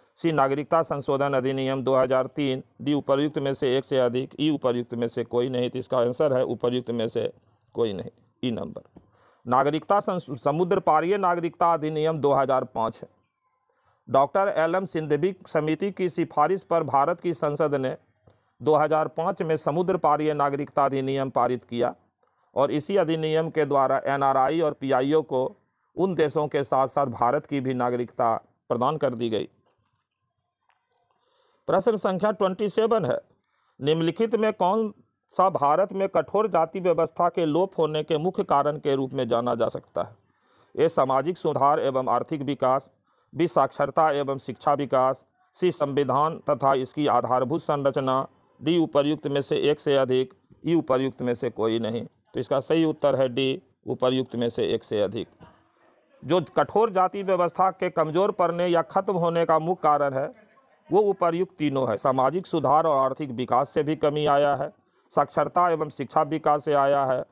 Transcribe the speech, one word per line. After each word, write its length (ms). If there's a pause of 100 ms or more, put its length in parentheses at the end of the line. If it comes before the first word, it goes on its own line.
(200)
सी 120
नागरिकता 500
संशोधन 520
अधिनियम 500
दो 120
हज़ार 320
तीन, 360 (180)
डी 120
उपर्युक्त 440
में 160
से 240
एक 80
से 140
अधिक, 400
ई 100
उपर्युक्त 440
में 140
से 160
कोई 260
नहीं। 200
तो 100
इसका 200
आंसर 340
है 100
उपर्युक्त 480
में 160
से 240 (440)
कोई 180
नहीं, 180 (320)
ई 80
नंबर। 300 (640)
नागरिकता 540
संस-, 380
समुद्र 420
पारीय 380
नागरिकता 560
अधिनियम 440
दो 160
हज़ार 320
पाँच 360
है। 80 (1000)
डॉक्टर 500
एल 180
एम 100
सिंघवी 500 (120)
समिति 440
की 180
सिफारिश 540
पर 200
भारत 380
की 120
संसद 420
ने 200 (680)
दो 140
हज़ार 320
पाँच 340
में 160
समुद्र 400
पारीय 360
नागरिकता 520
अधिनियम 440
पारित 340
किया 320 (600)
और 160
इसी 260
अधिनियम 520
के 160
द्वारा 400
एनआरआई 560
और 120
पीआईओ 480
को 200 (560)
उन 180
देशों 320
के 160
साथ 240
साथ 180
भारत 400
की 140
भी 140
नागरिकता 640 (340)
प्रदान 280
कर 180
दी 140
गई। 180 (2250)
प्रश्न 280
संख्या 360
ट्वेंटी 380
सेवन 360
है, 120 (600)
निम्नलिखित 560
में 180
कौन 400 (420)
सा 140
भारत 440
में 160
कठोर 380
जाति 320
व्यवस्था 500
के 160
लोप 340
होने 240
के 140
मुख्य 260
कारण 340
के 180
रूप 180
में 140
जाना 280
जा 120
सकता 360
है? 120 (600)
ए 140
सामाजिक 480
सुधार 420
एवं 300
आर्थिक 320
विकास, 500 (420)
बी 140
साक्षरता 640
एवं 260
शिक्षा 360
विकास, 520 (300)
सी 160
संविधान 680 (100)
तथा 240
इसकी 340
आधारभूत 540
संरचना, 640 (320)
डी 180
उपर्युक्त 500
में 140
से 200
एक 180
से 180
अधिक, 360 (320)
ई 100
उपर्युक्त 460
में 120
से 160
कोई 300
नहीं। 260 (280)
तो 60
इसका 200
सही 260
उत्तर 300
है 140
डी 320 (260)
उपर्युक्त 480
में 140
से 180
एक 160
से 180
अधिक। 260 (960)
जो 160 (160)
कठोर 340
जाति 340
व्यवस्था 480
के 180
कमज़ोर 420
पड़ने 360
या 140
ख़त्म 320
होने 320
का 140
मुख्य 240
कारण 300
है, 120 (640)
वो 120
उपर्युक्त 560
तीनों 320
है। 80
सामाजिक 500
सुधार 400
और 160
आर्थिक 280
विकास 380
से 140
भी 120
कमी 300
आया 300
है, 160 (420)
साक्षरता 560
एवं 200
शिक्षा 320
विकास 440
से 80
आया 320
है 260